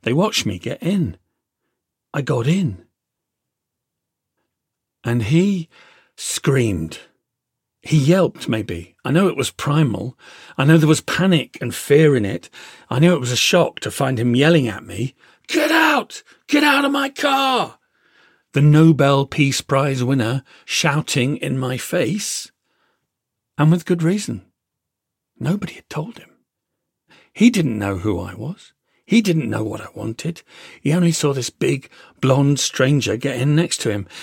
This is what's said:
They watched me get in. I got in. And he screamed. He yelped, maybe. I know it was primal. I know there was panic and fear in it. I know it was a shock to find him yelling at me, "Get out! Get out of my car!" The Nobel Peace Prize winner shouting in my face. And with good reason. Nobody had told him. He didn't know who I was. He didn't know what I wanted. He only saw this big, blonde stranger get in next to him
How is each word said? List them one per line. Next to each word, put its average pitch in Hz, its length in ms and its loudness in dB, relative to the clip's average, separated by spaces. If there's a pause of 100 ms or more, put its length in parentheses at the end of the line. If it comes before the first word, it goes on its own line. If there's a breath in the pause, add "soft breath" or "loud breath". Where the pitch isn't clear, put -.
They 110 100 -2
watched 185 340 -2
me 95 120 -6
get - 240 -10
in. 165 340 -2 (960)
I - 100 -6
got 123 240 -4
in. 151 400 -2 (2250)
And 120 200 -2
he 170 440 0 (480 soft breath)
screamed. 104 840 -2 (840)
He - 160 0
yelped, 156 520 2
maybe. 107 460 -6 (100)
I 127 60 -4
know 180 180 2
it 135 80 -6
was 131 140 -4
primal. 127 680 -2 (380 loud breath)
I 135 80 0
know 156 120 6
there 156 120 4
was 151 120 4
panic 170 600 0
and 120 140 -6
fear 147 400 4
in 117 100 0
it. - 260 -8 (380 loud breath)
I - 100 -2
know 175 160 6
it 143 60 -2
was 123 120 -4
a 120 40 -2
shock - 440 0
to - 100 -8
find 131 280 -2
him 120 180 0
yelling 143 320 4
at 98 160 -10
me, 107 300 -8 (320 soft breath)
"Get 302 240 0
out! 311 520 0 (240 soft breath)
Get 294 160 2
out 285 220 2
of 302 80 0
my 277 160 -2
car!" 269 720 -2 (760 soft breath)
The - 80 2
Nobel 147 640 6
Peace 139 380 0
Prize 135 420 -2
winner 127 400 -2 (220 soft breath)
shouting 143 720 -2
in 135 200 -6
my 127 200 -6
face. - 760 -6 (1040)
And 151 140 4
with 170 160 0
good 175 160 -2
reason. 165 420 -4 (960)
Nobody 180 360 -4
had - 140 -20
told 180 300 -10
him. - 120 -20 (1040 soft breath)
He 220 160 6
didn't 156 300 -2
know 101 200 -4
who 92 220 -4
I - 140 -12
was. 139 400 -14 (320)
He 226 160 2
didn't 160 260 -2
know 107 160 -4
what 104 160 -8
I - 140 -16
wanted. 113 480 -10 (400 loud breath)
He 139 100 0
only 170 200 2
saw 147 200 0
this 131 160 -4
big, - 420 -4 (300 loud breath)
blonde 139 400 2
stranger 131 560 0
get 123 240 -4
in 147 160 2
next 170 260 0
to 120 80 -2
him 101 160 -4 (160 loud breath)